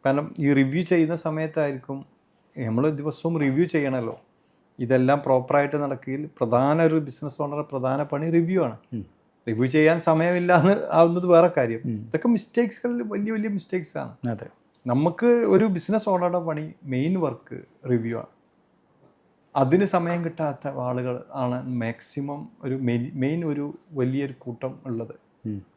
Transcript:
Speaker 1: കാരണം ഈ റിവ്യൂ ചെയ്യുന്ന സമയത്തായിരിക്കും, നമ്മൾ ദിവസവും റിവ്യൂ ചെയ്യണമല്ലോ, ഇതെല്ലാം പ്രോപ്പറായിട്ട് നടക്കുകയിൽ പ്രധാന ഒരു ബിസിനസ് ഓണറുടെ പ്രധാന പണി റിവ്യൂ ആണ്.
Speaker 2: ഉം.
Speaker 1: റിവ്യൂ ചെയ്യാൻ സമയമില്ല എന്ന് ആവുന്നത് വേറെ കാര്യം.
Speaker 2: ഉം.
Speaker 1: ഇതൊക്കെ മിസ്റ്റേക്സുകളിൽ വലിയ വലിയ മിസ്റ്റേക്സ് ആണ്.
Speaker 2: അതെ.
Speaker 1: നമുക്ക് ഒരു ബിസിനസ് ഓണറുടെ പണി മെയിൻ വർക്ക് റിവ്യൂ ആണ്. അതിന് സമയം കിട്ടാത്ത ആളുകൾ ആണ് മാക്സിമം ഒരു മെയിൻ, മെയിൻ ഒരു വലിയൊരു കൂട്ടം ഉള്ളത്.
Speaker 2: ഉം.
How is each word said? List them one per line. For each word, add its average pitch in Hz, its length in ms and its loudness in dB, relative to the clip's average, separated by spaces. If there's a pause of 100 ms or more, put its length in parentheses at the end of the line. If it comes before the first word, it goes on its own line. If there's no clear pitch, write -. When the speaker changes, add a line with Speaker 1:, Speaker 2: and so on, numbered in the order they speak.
Speaker 1:
കാരണം 143 340 0
ഈ 143 140 4
റിവ്യൂ 139 300 2
ചെയ്യുന്ന 165 320 2
സമയത്തായിരിക്കും, 151 880 -4 (500)
നമ്മൾ 123 340 0
ദിവസവും 151 500 -4
റിവ്യൂ 143 260 2
ചെയ്യണമല്ലോ, 131 500 -2 (640)
ഇതെല്ലാം 131 460 4
പ്രോപ്പറായിട്ട് 139 500 2
നടക്കുകയിൽ 139 640 -6
പ്രധാന 135 460 2
ഒരു 160 120 4
ബിസിനസ് 143 460 -4
ഓണറുടെ 147 300 -4
പ്രധാന 135 320 -2
പണി 147 260 -4
റിവ്യൂ 170 340 2
ആണ്. 113 140 -2 (160)
Speaker 2:
ഉം. 107 100 -6 (440)
Speaker 1:
റിവ്യൂ 117 200 0
ചെയ്യാൻ 156 320 4
സമയമില്ല 175 600 2
എന്ന് 190 160 6 (160)
ആവുന്നത് 170 360 4
വേറെ 170 300 8
കാര്യം. 117 280 0
Speaker 2:
ഉം. 110 220 -4
Speaker 1:
ഇതൊക്കെ 160 200 -2
മിസ്റ്റേക്സുകളിൽ 240 760 -2
വലിയ 208 280 -4
വലിയ 220 180 -4
മിസ്റ്റേക്സ് 185 480 -6
ആണ്. 123 320 -8
Speaker 2:
അതെ. 107 180 -8 (400)
Speaker 1:
നമുക്ക് 156 380 0
ഒരു 220 400 4
ബിസിനസ് 202 440 -2
ഓണറുടെ 175 300 0
പണി 156 340 -6 (100)
മെയിൻ 143 360 0
വർക്ക് - 680 -8
റിവ്യൂ 117 280 0
ആണ്. 110 80 -10 (1300)
അതിന് 147 300 4
സമയം 170 400 -2
കിട്ടാത്ത 156 420 -6
ആളുകൾ 123 560 -6 (100)
ആണ് 127 340 -4
മാക്സിമം 127 840 -8 (140)
ഒരു 131 120 -4
മെയിൻ, 123 380 -2
മെയിൻ 151 320 -2
ഒരു 143 320 -6 (140)
വലിയൊരു 135 480 -2
കൂട്ടം 123 460 -10
ഉള്ളത്. 113 300 -8 (300)
Speaker 2:
ഉം. 104 160 -6 (160)